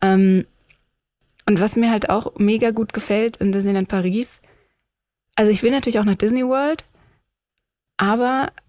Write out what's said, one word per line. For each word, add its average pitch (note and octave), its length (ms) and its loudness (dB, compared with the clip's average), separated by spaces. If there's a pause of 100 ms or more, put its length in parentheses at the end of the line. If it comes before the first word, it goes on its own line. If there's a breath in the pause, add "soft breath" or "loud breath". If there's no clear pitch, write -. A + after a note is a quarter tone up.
Ähm, F#3+ 460 4 (960)
und G3+ 160 2
was G#3 160 -2
mir A#3 140 2
halt G#3+ 180 -2
auch - 300 -4
mega A3 320 2
gut A3 240 -4
gefällt A3 440 -2
in G3 140 0
Disneyland G3 360 -2
Paris, F#3+ 520 -4 (920 soft breath)
also G#3+ 160 4
ich G3+ 120 0
will A#3+ 100 2
natürlich B3+ 260 0
auch G#3 60 2
nach G3+ 100 2
Disney B3 320 0
World, C#4 380 -2 (1120 soft breath)
aber B3 520 0 (200)